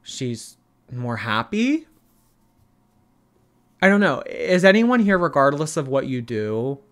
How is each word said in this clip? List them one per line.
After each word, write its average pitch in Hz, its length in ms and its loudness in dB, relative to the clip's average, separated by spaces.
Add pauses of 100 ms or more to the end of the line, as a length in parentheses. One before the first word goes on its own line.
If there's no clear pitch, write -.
she's - 540 -10 (340)
more 123 280 -8
happy? 220 680 -2 (2000)
I 190 80 4
don't 202 100 4
know. 165 260 0
Is 180 380 0
anyone 226 360 4
here, 196 180 2
regardless 147 580 2
of 143 100 -4
what 135 200 -2
you 127 160 -4
do 117 560 -4 (140)